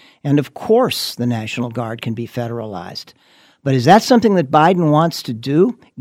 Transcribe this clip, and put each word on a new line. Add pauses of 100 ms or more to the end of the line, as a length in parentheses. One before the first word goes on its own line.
(220)
And
of
course,
the
National
Guard
can
be
federalized. (500)
But
is
that
something
that
Biden
wants
to
do, (240)